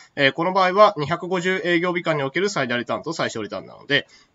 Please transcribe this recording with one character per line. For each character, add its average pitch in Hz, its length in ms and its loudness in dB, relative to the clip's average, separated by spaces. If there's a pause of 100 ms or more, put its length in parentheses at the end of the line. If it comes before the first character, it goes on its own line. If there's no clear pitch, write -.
(160)
え 139 140 4
ー、 - 20 2
こ 165 120 -2
の 185 100 0
場 190 120 4
合 180 80 2
は 208 240 6
二 147 100 -2
百 170 200 -4
五 185 120 -2
十 185 240 0
営 175 160 2
業 180 140 0
日 175 100 -4
間 160 120 0
に 143 80 -2
お 135 80 -2
け 170 80 -4
る 202 100 2
最 143 180 -2
大 120 100 0
リ 117 80 -4
タ 117 100 -4
ー 101 40 -4
ン - 40 -12
と 160 100 -6
最 123 160 -2
小 113 120 -8
リ 101 80 -8
タ 101 80 -6
ー 90 40 -10
ン - 40 -14
な 62 100 -20
の - 100 -20
で、 143 220 0 (280)